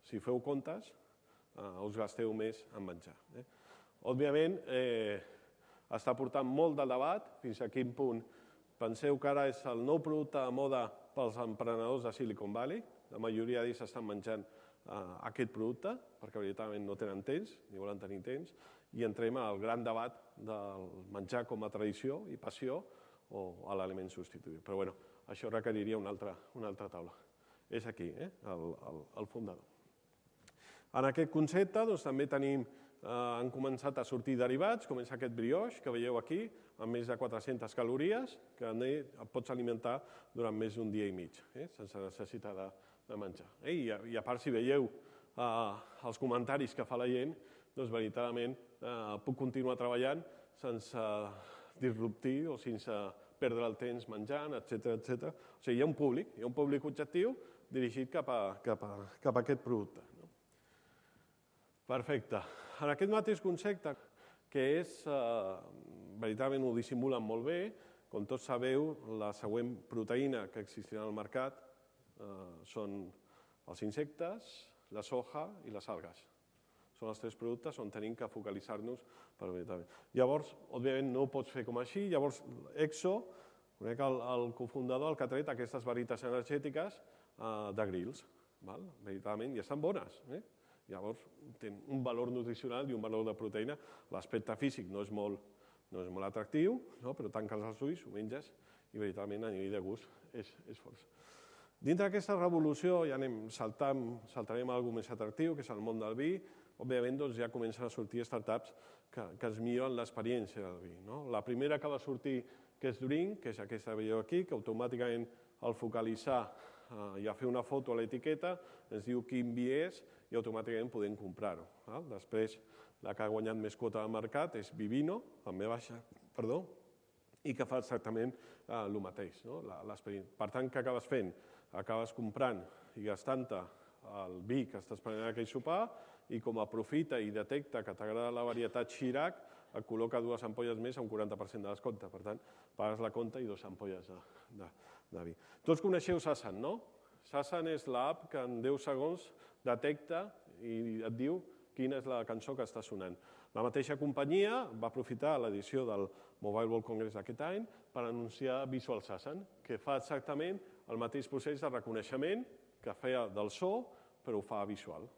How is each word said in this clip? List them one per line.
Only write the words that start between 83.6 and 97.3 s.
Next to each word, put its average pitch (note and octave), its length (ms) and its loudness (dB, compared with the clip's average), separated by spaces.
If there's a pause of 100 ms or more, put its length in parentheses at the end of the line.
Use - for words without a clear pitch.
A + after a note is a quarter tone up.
conec A#2 200 -2
el, C3+ 200 4 (160)
el A#2+ 180 2
cofundador, B2+ 560 0
el D3+ 80 0
que C#3 60 2
ha B2 80 0
tret C#3+ 180 0
aquestes B2 340 -2
barrites A#2+ 400 0
energètiques, C#3+ 760 0 (400)
eh, G#2+ 340 -2
de G#2+ 160 2
grills, F#2+ 360 -2 (360)
val? B2+ 240 -12 (160)
Veritablement, G#2 540 -4
i G#2 80 -2
estan D3 180 -2
bones, D3+ 480 -2
eh? E3+ 140 -8 (480)
Llavors, G2 320 -6 (340)
tenen G2+ 300 -8
un C3+ 160 0
valor B2 260 2
nutricional B2 600 -2
i B2+ 40 0
un A2 80 0
valor A2 240 2
de G#2+ 80 0
proteïna. A2 440 -2 (340)
L'aspecte F#2+ 480 -2
físic B2+ 320 0
no G2+ 100 -2
és G2 80 -4
molt, G2+ 300 -2 (500)
no F#2 140 -4
és F2+ 80 -6
molt F#2+ 160 -2
atractiu, D#3 500 4 (240)
no? B2+ 140 -4
Però G#2+ 160 -4